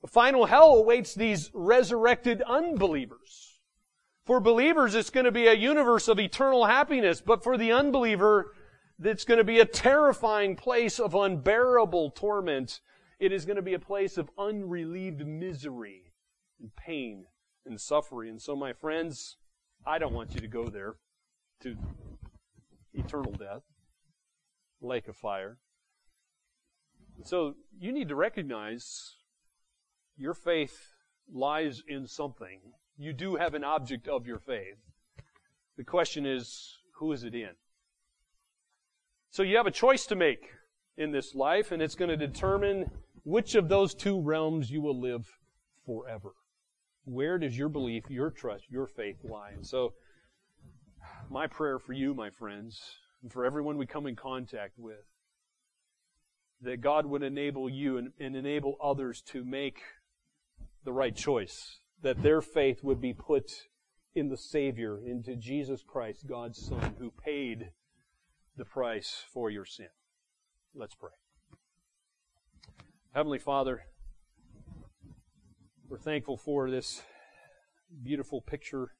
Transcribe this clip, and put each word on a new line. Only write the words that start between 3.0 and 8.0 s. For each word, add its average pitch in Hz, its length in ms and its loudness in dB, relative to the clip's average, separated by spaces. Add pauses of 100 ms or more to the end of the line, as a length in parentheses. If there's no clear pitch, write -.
For 254 120 6
believers, 240 560 4
it's 220 160 0
gonna 254 220 4
be 233 160 6
a 220 60 10
universe 240 520 4
of 220 140 6
eternal 247 460 4
happiness, 247 540 4
but 233 220 2
for 247 160 0
the 226 140 2
unbeliever, 226 840 4 (480)